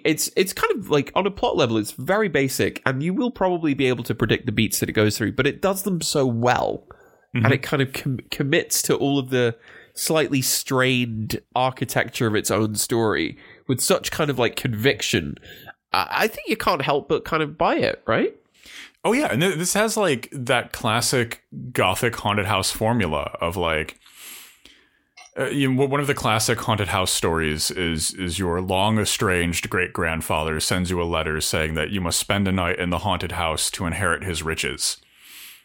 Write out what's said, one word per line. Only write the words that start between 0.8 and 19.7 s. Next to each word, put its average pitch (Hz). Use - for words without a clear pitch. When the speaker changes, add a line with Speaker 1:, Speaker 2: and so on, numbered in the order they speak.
Speaker 1:
like 143
on 185
a 190
plot -
level, 113
it's 107
very 190
basic, 135
and 131
you 180
will 247
probably 170
be 135
able 117
to 113
predict 113
the 113
beats 107
that 107
it -
goes 107
through, 104
but 131
it 139
does 196
them 180
so 143
well, 120
Speaker 2:
Mm-hmm. 113
Speaker 1:
and 135
it -
kind 139
of 131
com-, -
commits -
to 151
all 139
of 127
the 123
slightly 143
strained 123
architecture 127
of 104
its -
own 107
story 104
with 127
such -
kind 151
of, 127
like, 123
conviction. 107
I, -
I 208
think 587
you 226
can't 190
help 143
but 156
kind 160
of 151
buy 214
it, -
right? 185
Speaker 2:
Oh 196
yeah, 285
and 127
th-, 175
this 180